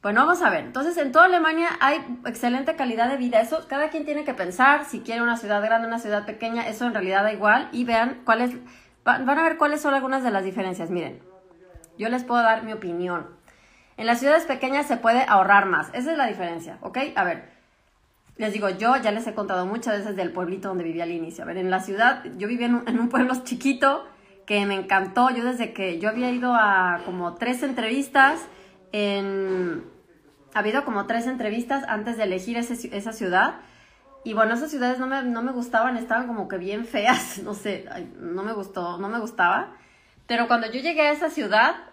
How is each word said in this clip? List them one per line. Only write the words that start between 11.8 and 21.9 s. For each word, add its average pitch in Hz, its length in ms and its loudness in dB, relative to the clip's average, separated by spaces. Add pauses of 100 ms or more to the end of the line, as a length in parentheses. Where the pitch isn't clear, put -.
yo 214 100 -4
les 247 160 -2
puedo 240 180 2
dar 226 200 4
mi 220 100 -8
opinión. 180 540 -6 (720)
En 220 80 -4
las 233 120 4
ciudades 302 280 4
pequeñas 277 400 -2
se 254 100 0
puede 240 320 4
ahorrar 196 380 6
más. 160 260 0
Esa 254 200 -4
es 320 40 0
la 277 100 2
diferencia, 170 540 -8
¿ok? 190 180 -8 (160)
A 190 100 2
ver, 170 260 -4 (880)
les 214 160 -4
digo, 208 160 0
yo 220 260 2
ya 226 140 2
les 226 160 -4
he 208 80 -6
contado 196 320 -2
muchas 220 320 -2
veces 202 180 -6
del 180 160 -4
pueblito 185 360 -6
donde 185 160 -4
viví 165 180 -4
al 170 80 -4
inicio. 165 340 -8
A - 20 -10
ver, 170 120 -8
en 185 120 -2
la 185 100 2
ciudad, 220 440 0 (140)